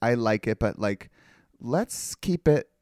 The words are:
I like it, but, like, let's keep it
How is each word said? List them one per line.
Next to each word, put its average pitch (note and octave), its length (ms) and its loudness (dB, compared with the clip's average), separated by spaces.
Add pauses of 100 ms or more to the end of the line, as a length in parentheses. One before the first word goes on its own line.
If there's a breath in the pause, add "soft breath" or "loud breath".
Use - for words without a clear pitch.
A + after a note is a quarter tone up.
I A#2+ 100 4
like A2 340 2
it, G#2+ 120 0
but, G#2+ 200 0
like, G#2 320 -4 (480 soft breath)
let's - 580 -4
keep - 300 -4
it D3 220 4 (140)